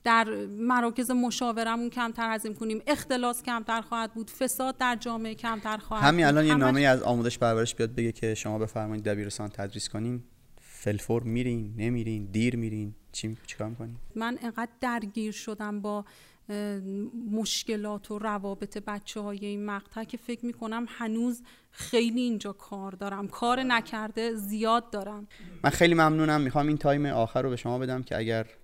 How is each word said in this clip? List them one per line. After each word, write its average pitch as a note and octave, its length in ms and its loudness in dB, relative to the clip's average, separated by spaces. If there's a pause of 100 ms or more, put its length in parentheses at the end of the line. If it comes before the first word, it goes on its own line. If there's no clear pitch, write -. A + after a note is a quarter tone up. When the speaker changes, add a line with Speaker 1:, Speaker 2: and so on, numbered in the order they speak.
Speaker 1:
در A3+ 260 4 (160)
مراکز A#3 640 0
مشاورمون A#3 760 0
کمتر A3+ 460 -2
هزینه G#3+ 180 -6
می‌کنیم، A3 340 -4
اختلاس B3 560 0
کمتر A3+ 380 -2
خواهد A3+ 320 -4
بود، A3+ 160 -8
فساد C4 480 -2
در B3 180 2
جامعه A3+ 400 -6
کمتر G#3+ 420 -4
خواهد - 260 -2
Speaker 2:
همین D#3+ 220 8
Speaker 1:
بود. - 20 10
Speaker 2:
الان D3+ 180 6
یه D3+ 80 6
Speaker 1:
همش C#3 100 6
Speaker 2:
نامه‌ای C3+ 220 6
از C3 180 8
آموزش A#2+ 340 2
پرورش A2+ 380 2
بیاد A#2 200 0
بگه A#2 160 0
که A2 240 0
شما G#2+ 240 -4
بفرمایید A2 440 -4
دبیرستان G#2 460 -2
تدریس G2+ 400 -8
کنین، A#2+ 340 -4 (380)
فلفور A2+ 600 -2
میرین، A#2 540 -2
نمیرین، A2 480 -2
دیر A2+ 300 2
میرین، G#2+ 400 -4 (160)
چی، A2 260 -8 (100)
چیکار A2 220 -6
می‌کنین؟ A#2 260 -10 (200)
Speaker 1:
من A#3 260 -4
انقدر A#3 300 -6 (100)
درگیر A3 500 -4
شدم G#3 500 -8
با، G#3 240 -4 (440)
اه، G#3 300 -4 (520)
مشکلات G#3 800 -4
و G#3 80 -6
روابط G3+ 580 -6
بچه‌های G#3 680 -8
این G3+ 200 -6
مقطع G3+ 380 -8
که A#3 140 -10
فکر A#3+ 280 -8
می‌کنم A#3 440 -4
هنوز A#3 520 -2 (300)
خیلی A#3 500 2
اینجا G#3 320 -2
کار G3 380 -10
دارم، G3 360 -6
کار B3 360 0
نکرده A3+ 720 0
زیاد A3 540 0
دارم. G#3 380 -8 (360)
Speaker 2:
من C#3 60 6
خیلی E3+ 240 8
ممنونم. D#3 480 6
می‌خوام C#3+ 260 2
این D3+ 100 2
تایم C#3+ 280 4
آخر A#2 360 2
رو C3+ 80 0
به B2 60 0
شما B2 240 -2
بدم C3 240 -2
که - 140 -4
اگر A2+ 300 0 (160)